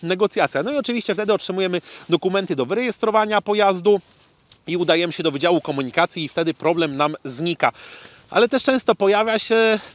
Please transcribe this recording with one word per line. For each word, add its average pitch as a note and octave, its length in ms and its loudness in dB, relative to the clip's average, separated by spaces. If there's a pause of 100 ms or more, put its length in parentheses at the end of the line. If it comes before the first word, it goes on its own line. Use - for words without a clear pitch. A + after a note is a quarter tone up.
negocjacja. F3+ 600 0
No G3 80 -4
i G3 60 -4
oczywiście A#3 360 -4
wtedy G#3+ 200 0
otrzymujemy F#3 480 -2 (280)
dokumenty F3+ 460 0
do C3 100 -2
wyrejestrowania G#3+ 760 0
pojazdu G3+ 600 2 (640)
i E3+ 100 -2
udajemy E3+ 360 2
się F3 100 -6
do D#3 80 2
Wydziału D#3+ 300 2
Komunikacji D3 600 -2
i C#3 60 -8
wtedy E3 240 -2
problem D#3+ 440 -2
nam D3+ 180 0 (100)
znika. C#3+ 460 -2 (580)
Ale A#3 200 2
też C4+ 140 -2
często B3+ 320 2
pojawia G#3+ 440 2
się A3 400 2 (160)